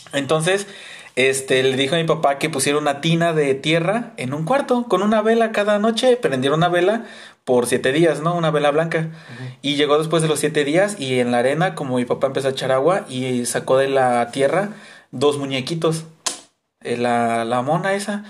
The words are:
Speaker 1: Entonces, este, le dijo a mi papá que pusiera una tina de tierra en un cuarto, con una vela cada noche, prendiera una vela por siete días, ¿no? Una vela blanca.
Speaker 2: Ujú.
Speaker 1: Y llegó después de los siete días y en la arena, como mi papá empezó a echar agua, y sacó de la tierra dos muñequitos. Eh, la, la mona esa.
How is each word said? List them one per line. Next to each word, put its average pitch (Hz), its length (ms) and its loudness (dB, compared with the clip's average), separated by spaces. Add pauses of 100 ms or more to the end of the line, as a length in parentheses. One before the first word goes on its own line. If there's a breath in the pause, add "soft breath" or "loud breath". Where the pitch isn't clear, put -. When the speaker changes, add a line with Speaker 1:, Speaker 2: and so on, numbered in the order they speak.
(120)
Speaker 1:
Entonces, 160 540 0 (500 loud breath)
este, 131 460 2
le 131 140 2
dijo 135 180 0
a 165 40 2
mi 165 60 0
papá 147 340 2
que 156 100 -2
pusiera 147 300 0
una 143 240 0
tina 165 320 2
de 143 200 2
tierra 165 640 0
en 127 160 -6
un 160 120 -6
cuarto, 254 440 0
con 185 140 2
una 214 180 2
vela 226 320 2
cada 208 260 2
noche, 233 380 2
prendiera 139 400 0
una 175 120 2
vela 180 360 2 (400 loud breath)
por 123 220 2
siete 131 260 0
días, 151 280 2
¿no? 170 160 -2
Una 165 140 0
vela 147 200 2
blanca. 160 300 0
Speaker 2:
Ujú. 127 500 -10 (120)
Speaker 1:
Y 143 140 -2
llegó 147 220 4
después 160 240 0
de 160 60 0
los 151 120 0
siete 151 240 0
días 190 340 0
y 131 220 0
en 120 100 0
la 120 80 2
arena, 156 360 0
como 131 220 -4
mi 123 100 0
papá 131 220 0
empezó 135 200 -2
a 131 40 0
echar 131 200 -4
agua, 165 360 2
y 127 380 -4
sacó 127 320 0
de 135 100 2
la 123 420 2
tierra 160 400 0 (400 loud breath)
dos 135 280 0
muñequitos. 143 680 -4 (800)
Eh, 120 120 -4
la, 117 480 0
la 123 180 -2
mona 165 320 0
esa. 208 360 -6